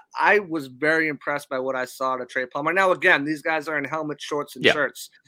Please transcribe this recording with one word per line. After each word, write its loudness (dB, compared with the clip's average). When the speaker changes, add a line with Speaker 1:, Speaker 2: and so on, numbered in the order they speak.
Speaker 1:
I, 6
I 6
was -6
very 0
impressed -6
by -4
what -4
I -4
saw -4
to -8
Trey -4
Palmer. -4
Now, 4
again, 4
these -4
guys -2
are -4
in -4
helmet -6
shorts -6
and -6
Speaker 2:
Yeah. 8
Speaker 1:
shirts, -2